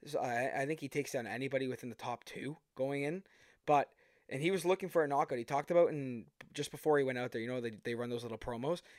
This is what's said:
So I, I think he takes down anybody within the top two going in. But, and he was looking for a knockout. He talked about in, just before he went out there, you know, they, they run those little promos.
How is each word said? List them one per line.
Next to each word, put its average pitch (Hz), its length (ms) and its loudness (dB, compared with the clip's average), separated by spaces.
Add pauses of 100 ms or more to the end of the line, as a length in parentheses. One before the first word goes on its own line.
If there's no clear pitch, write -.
So 147 140 -4
I, 123 320 0 (120)
I 139 40 -2
think 156 140 -4
he 139 80 -8
takes 143 240 -2
down 117 160 -4
anybody 131 400 -2
within 123 200 -8
the 113 60 -10
top 120 300 -6
two - 320 -10 (180)
going 139 300 -2
in. 175 180 -4 (440)
But, 147 220 6 (400)
and 135 140 -4
he 170 80 2
was 180 140 0
looking 185 240 2
for 160 160 4
a - 40 4
knockout. 143 300 2
He 117 60 -4
talked 143 260 -2
about 170 200 8
in, 131 340 -4 (300)
just 143 180 -6
before 151 260 4
he 139 60 4
went 131 140 0
out 123 120 -4
there, 117 100 -4
you 113 60 -4
know, 127 140 -4
they, 117 120 -4 (120)
they 120 100 -2
run 120 160 -4
those 120 140 -4
little 110 120 -6
promos. 127 460 -4 (160)